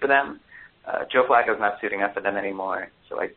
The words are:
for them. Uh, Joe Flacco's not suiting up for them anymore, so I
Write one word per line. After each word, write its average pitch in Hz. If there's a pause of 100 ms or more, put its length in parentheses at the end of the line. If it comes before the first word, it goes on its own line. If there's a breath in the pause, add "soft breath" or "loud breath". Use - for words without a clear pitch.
for 135
them. 139 (440 loud breath)
Uh, -
Joe 127
Flacco's 113
not 101
suiting 101
up 101
for 98
them 98
anymore, 95 (180)
so -
I 92